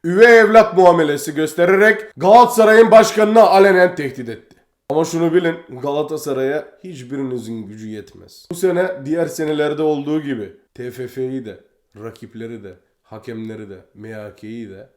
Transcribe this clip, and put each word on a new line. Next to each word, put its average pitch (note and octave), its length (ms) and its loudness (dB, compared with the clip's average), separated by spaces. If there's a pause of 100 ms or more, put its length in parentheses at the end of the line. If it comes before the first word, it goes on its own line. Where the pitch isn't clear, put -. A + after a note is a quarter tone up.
üvey A3+ 360 6
evlat G#3+ 380 4
muamelesi D#3+ 580 2
göstererek F#3 840 0
Galatasaray'ın A3 760 6
başkanını A3 500 4
alenen F#3 540 4
tehdit B2+ 340 -10
etti. - 260 -18 (340)
Ama D#3 160 -2
şunu E3 280 -2
bilin, E3+ 220 0 (260)
Galatasaray'a C#3+ 840 -6 (180)
hiçbirinizin B2+ 840 -12
gücü G#2+ 200 -18
yetmez. G#2 640 -20
Bu F3 40 -14
sene F3+ 360 -2 (140)
diğer D#3+ 200 -4
senelerde D3+ 560 -4
olduğu D3+ 400 -4
gibi A#2 320 -10 (200)
T B2 180 -14
F B2 160 -12
F'yi C3 380 -10
de, G2 140 -18 (440)
rakipleri A2+ 600 -18
de, G2 100 -20 (300)
hakemleri A2 680 -16
de, F#2 100 -20 (140)
M G#2+ 200 -18
H G#2 220 -18
K'yi A2 340 -16
de, G2 280 -20